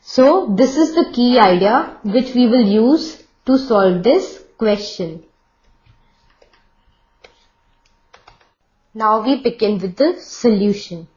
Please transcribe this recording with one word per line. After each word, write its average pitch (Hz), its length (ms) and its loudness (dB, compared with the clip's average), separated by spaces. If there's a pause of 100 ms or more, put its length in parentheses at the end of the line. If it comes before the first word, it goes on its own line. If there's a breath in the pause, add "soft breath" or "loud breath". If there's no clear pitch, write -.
So 262 560 0
this 262 220 0
is 320 160 0
the - 180 -2
key 247 260 2
idea 202 640 2
which 233 320 -2
we 247 120 4
will 226 200 2
use 226 560 0 (220)
to 262 140 2
solve 190 440 0
this 320 400 0 (140)
question. 196 680 -6 (3750)
Now 220 280 0
we 269 200 0
begin 214 360 -2
with 185 180 -8
the - 220 0
solution. 202 1000 -4